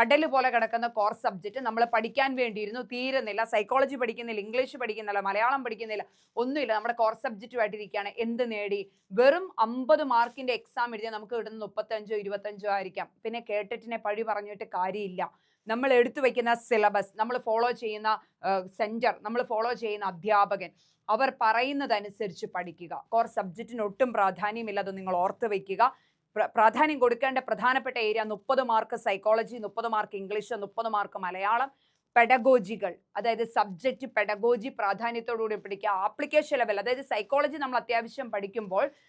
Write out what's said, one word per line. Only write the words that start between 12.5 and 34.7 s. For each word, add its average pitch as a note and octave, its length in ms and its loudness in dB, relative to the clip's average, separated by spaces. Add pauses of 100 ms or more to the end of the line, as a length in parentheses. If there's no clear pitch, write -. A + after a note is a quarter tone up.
ആയിരിക്കാം. F#3+ 380 -4 (160)
പിന്നെ A3+ 160 -6
കേട്ടറ്റിനെ A3+ 580 -6
പഴി G#3 240 -4
പറഞ്ഞിട്ട് G#3 420 -6
കാര്യമില്ല. F#3 880 -6 (140)
നമ്മൾ B3 260 0
എടുത്തു B3 280 4
വയ്ക്കുന്ന A#3+ 340 2
സിലബസ്, G#3 600 2
നമ്മൾ A#3 240 0
ഫോളോ A#3 320 2
ചെയ്യുന്ന, A3 500 -2 (260)
ഏഹ്, F#3+ 220 0
സെന്റർ, A3 520 0
നമ്മൾ A#3 220 -2
ഫോളോ A#3+ 300 0
ചെയ്യുന്ന G#3 320 -4
അധ്യാപകൻ, F#3+ 640 2 (380)
അവർ B3 320 2
പറയുന്നതനുസരിച്ച് A3 1120 0
പഠിക്കുക. E3+ 540 -10
കോർ A3+ 180 2
സബ്ജക്റ്റിന് A3+ 560 -6
ഒട്ടും A3 300 0
പ്രാധാന്യമില്ല, G#3 680 0
അത് F#3+ 160 -6
നിങ്ങൾ F#3 200 -2
ഓർത്ത് G3 300 0
വയ്ക്കുക. G3 500 0 (400)
പ്ര-, G#3+ 100 2
പ്രാധാന്യം B3 520 4
കൊടുക്കേണ്ട B3 400 2
പ്രധാനപ്പെട്ട B3 600 0
ഏരിയ A3 240 0
മുപ്പത് G#3+ 400 0
മാർക്ക് A3+ 340 0
സൈക്കോളജി, A3 600 2
മുപ്പത് A3 300 -4
മാർക്ക് G#3+ 280 -2
ഇംഗ്ലീഷ്, G3 380 -4
മുപ്പത് G#3 340 -6
മാർക്ക് G3+ 300 -2
മലയാളം, G3 520 0 (460)
പെഡഗോജികൾ, A3+ 800 4 (220)
അതായത് A3+ 280 0
സബ്ജക്റ്റ് A3 600 -2
പെഡഗോജി G#3+ 600 0
പ്രാധാന്യത്തോടുകൂടി A3+ 880 -2